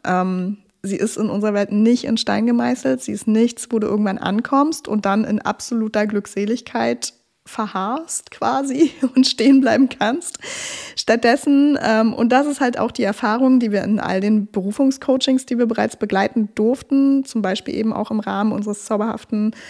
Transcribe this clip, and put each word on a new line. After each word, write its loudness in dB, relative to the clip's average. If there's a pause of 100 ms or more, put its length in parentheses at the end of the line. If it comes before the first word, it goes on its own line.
Ähm, -2 (240)
sie -4
ist -4
in -2
unserer -2
Welt 0
nicht 4
in 0
Stein 0
gemeißelt, 0
sie -8
ist -6
nichts, 0
wo 0
du 0
irgendwann 0
ankommst 0
und -2
dann 2
in -2
absoluter -2
Glückseligkeit -4 (360)
verharrst -6
quasi 0 (100)
<laughs> -2
und 6
stehen 6
bleiben 4
kannst. -4 (580)
Stattdessen, 4
ähm, 2
und 2
das 4
ist -4
halt 0
auch 0
die -4
Erfahrung, 2
die 0
wir 0
in 0
all -2
den 2
Berufungscoachings, 0
die -2
wir 4
bereits -2
begleiten -2
durften, 2
zum -4
Beispiel -4
eben -2
auch -4
im -2
Rahmen -2
unseres -6
zauberhaften -2 (160)